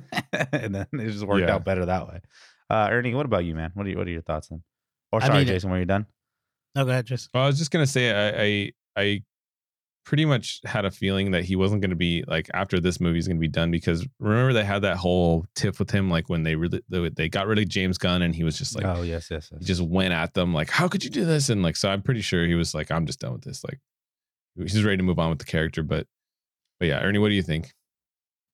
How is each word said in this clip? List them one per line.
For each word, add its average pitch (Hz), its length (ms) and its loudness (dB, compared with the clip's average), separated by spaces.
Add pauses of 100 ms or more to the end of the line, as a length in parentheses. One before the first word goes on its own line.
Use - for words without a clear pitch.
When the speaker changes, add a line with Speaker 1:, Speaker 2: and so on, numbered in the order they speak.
(500)
Speaker 1:
And 117 240 -2
then 98 200 -4
it 110 180 -4
just 104 120 -6
worked 98 220 2
Speaker 2:
Yeah. 101 80 2
Speaker 1:
out 85 100 -2
better 92 220 0
that 90 220 -2
way. 85 120 -14 (480)
Uh, 107 220 2
Ernie, 120 240 0
what 143 120 -2
about 101 180 0
you, 82 100 -4
man? 80 200 -6
What 101 120 -6
are 98 40 -2
you, - 60 -4
what 92 120 -4
are - 20 -4
your 82 120 -6
thoughts 78 280 -6
on? 80 140 -14 (480)
Or 113 100 2
Speaker 3:
I 131 60 2
Speaker 1:
sorry, 120 100 6
Speaker 3:
mean, 139 80 4
Speaker 1:
Jason, 95 240 0
were 92 80 0
you 90 60 0
done? 98 220 0 (680)
Speaker 3:
No, 139 100 0
go 127 60 0
ahead, 127 160 -2
Jason. 123 260 -8
Speaker 2:
Well, 127 120 2
I - 20 4
was 139 120 2
just 160 120 -4
gonna 160 160 4
say, 123 240 2
I, 104 320 2
I, 104 300 0 (240)
I 104 260 0 (800)
pretty 156 200 2
much 139 400 0
had 104 220 -2
a 95 40 0
feeling 98 420 0
that 87 120 2
he 92 100 -2
wasn't 95 280 2
gonna 92 120 0
be, 85 320 0
like, 82 280 -2
after 92 260 0
this 87 180 0
movie 85 200 2
is 85 100 -2
gonna 85 100 0
be 80 80 2
done, 82 240 0
because 85 360 0 (120)
remember 123 360 2
they 107 100 2
had 101 160 0
that 95 160 2
whole 87 480 2 (100)
tiff - 240 -2
with 95 120 -2
him, 98 180 2
like, 85 220 0
when 82 140 0
they 80 120 0
really, 82 320 -2
they, 87 220 -2
they 80 180 -2
got 98 180 0
rid 107 120 2
of 104 100 2
James 92 300 0
Gunn, 90 240 2
and 85 120 0
he 82 80 -4
was 80 140 0
just - 180 -8
like, 95 120 -4
Speaker 1:
Oh, 87 160 -2
yes, 82 280 -6
yes, 80 220 -8
yes. 80 80 -14
Speaker 2:
he 90 60 -8
just 90 160 0
went 90 320 0
at 82 180 -2
them, 87 220 0
like, 78 160 -2
"How 180 180 2
could - 160 -2
you 127 60 -8
do 208 160 -2
this?" 147 240 2
And, 101 120 2
like, 82 140 0
so 98 140 0
I'm 98 100 0
pretty 113 220 -2
sure 85 240 0
he 85 80 2
was 85 200 0
like, 76 160 -6
"I'm 80 140 0
just - 160 -6
done - 120 -8
with - 100 -10
this." - 220 -14
Like, - 160 -12 (760)
he's 98 260 0
ready 101 140 2
to 92 60 0
move 90 160 2
on 82 100 2
with 80 120 -2
the - 40 -14
character, 80 380 -2
but, 78 240 -2 (760)
but 90 60 0
yeah, 71 160 0
Ernie, 101 160 2
what 104 100 4
do 104 60 2
you 98 80 2
think? 80 320 -4 (800)